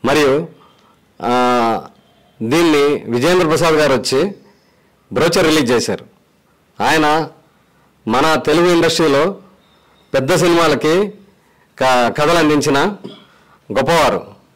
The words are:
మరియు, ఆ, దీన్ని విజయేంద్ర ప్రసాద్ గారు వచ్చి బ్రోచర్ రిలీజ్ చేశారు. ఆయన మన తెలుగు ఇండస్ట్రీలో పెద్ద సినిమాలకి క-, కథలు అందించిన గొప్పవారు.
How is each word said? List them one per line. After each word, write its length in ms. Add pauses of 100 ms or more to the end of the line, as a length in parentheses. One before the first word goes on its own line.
మరియు, 420 (720)
ఆ, 600 (600)
దీన్ని 640
విజయేంద్ర 420
ప్రసాద్ 260
గారు 200
వచ్చి 380 (840)
బ్రోచర్ 320
రిలీజ్ 260
చేశారు. 340 (800)
ఆయన 440 (800)
మన 280
తెలుగు 340
ఇండస్ట్రీలో 680 (760)
పెద్ద 220
సినిమాలకి 720 (760)
క-, 340
కథలు 200
అందించిన 400 (920)
గొప్పవారు. 520 (320)